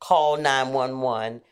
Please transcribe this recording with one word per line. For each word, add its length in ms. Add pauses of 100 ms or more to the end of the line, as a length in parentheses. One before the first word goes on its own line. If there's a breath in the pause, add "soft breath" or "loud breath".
call 360
nine 380
one 260
one, 400 (120)